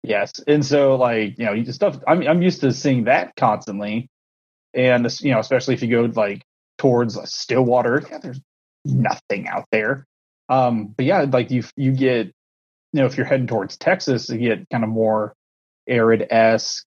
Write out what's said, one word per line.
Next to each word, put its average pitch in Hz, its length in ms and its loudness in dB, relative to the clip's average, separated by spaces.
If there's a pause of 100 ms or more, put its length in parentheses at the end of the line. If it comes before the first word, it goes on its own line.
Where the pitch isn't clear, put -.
Yes. 101 300 -2 (140)
And 147 180 2
so, 135 320 4
like, 117 420 0
you 117 80 -4
know, 101 60 0
you 113 200 -4
stuff, 175 340 -2
I'm, 175 200 2
I'm 170 160 2
used - 200 0
to 131 100 2
seeing 127 320 0
that 127 320 0
constantly. 107 720 -2 (680)
And 127 300 2
this, - 180 -4
you 139 100 0
know, 113 80 2
especially 123 340 0
if - 80 -6
you 117 60 -2
go, 117 160 2
like, 107 380 -2 (360)
towards 120 400 2 (120)
Stillwater, 123 800 0
yeah, - 80 -16
there's 135 220 -14 (440)
nothing 117 640 -2
out - 220 -8
there. 110 340 -2 (440)
Um, 123 380 2 (100)
but 135 100 -2
yeah, 160 240 2
like, 127 200 0
you, 127 140 -2 (120)
you 135 160 0
get, 127 340 0 (680)
you - 80 2
know, - 60 4
if - 100 -2
you're 131 100 -2
heading 127 200 0
towards 98 300 -4
Texas, 160 540 -2
you 113 80 -6
get 113 320 -2
kind 120 140 -2
of 110 60 -4
more 110 440 0 (540)
arid-esque. 113 1000 2